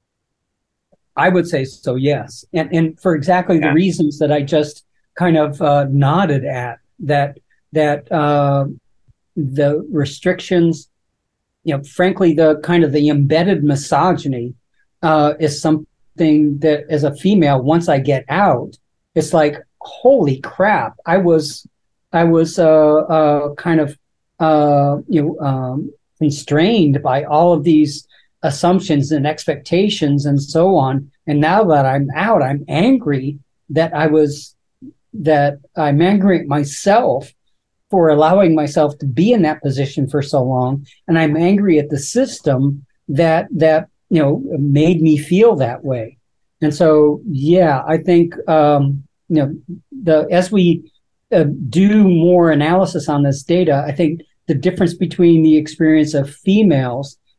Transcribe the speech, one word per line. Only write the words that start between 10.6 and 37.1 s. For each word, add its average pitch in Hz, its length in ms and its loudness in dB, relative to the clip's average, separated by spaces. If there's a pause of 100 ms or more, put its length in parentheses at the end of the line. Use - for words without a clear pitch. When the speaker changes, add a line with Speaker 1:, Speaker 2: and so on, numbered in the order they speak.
Speaker 1:
you 156 120 -4
know, 139 60 -8
frankly, 185 500 0
the 156 280 2
kind 170 240 2
of 139 80 0
the 147 180 2
embedded 156 520 0
misogyny, 139 920 -2 (480)
uh, 151 360 2
is 147 220 -4
something 151 1000 -2
that 151 280 0
as 151 160 -2
a 143 100 -2
female, 160 460 2
once 165 280 0
I 143 100 2
get 135 320 -2
out, 151 480 -2 (360)
it's - 200 -2
like, 151 240 0 (200)
"Holy 180 640 0
crap, 185 540 -4 (120)
I 170 120 2
was, 160 480 -2 (460)
I 170 120 2
was, 165 340 0
uh, 156 380 4
uh, 147 580 0
kind 160 260 -2
of, 143 180 -6 (400)
uh, 147 600 2 (100)
you 165 140 0
know, 156 180 -6
um, 131 520 -6 (260)
constrained 151 840 0
by 139 220 -2
all 170 280 2
of 151 120 0
these 156 420 0 (360)
assumptions 156 680 0
and 147 160 -2
expectations 156 1000 -2
and 143 160 0
so 175 340 0
on. 135 340 -2 (160)
And 147 140 -2
now 185 240 2
that 147 220 2
I'm 139 280 -2
out, 185 280 0
I'm 143 260 -4
angry 147 720 -2 (320)
that 160 240 -2
I 156 140 0
was, 151 460 0 (600)
that 143 440 0 (180)
I'm 147 260 0
angry 190 380 2
at 143 60 -10
myself 147 880 -2 (580)